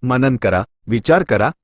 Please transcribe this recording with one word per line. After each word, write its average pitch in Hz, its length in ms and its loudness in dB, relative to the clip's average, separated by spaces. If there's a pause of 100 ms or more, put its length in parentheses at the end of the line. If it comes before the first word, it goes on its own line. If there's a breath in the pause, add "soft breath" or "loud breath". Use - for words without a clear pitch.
मनन 127 320 0
करा, 95 280 -2 (240)
विचार 160 360 0
करा 110 280 0 (120)